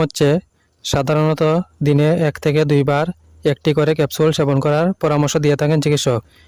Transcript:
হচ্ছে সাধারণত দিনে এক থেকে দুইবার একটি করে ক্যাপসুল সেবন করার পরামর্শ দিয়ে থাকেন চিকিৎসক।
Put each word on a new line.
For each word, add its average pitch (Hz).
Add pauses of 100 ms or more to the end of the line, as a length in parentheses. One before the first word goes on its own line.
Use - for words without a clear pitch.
হচ্ছে 147 (560)
সাধারণত 156 (440)
দিনে 147 (200)
এক 139 (100)
থেকে 151 (100)
দুইবার 143 (380)
একটি 151
করে 151
ক্যাপসুল 156 (100)
সেবন 143
করার 151 (160)
পরামর্শ 147 (100)
দিয়ে 143
থাকেন 151
চিকিৎসক। 139 (280)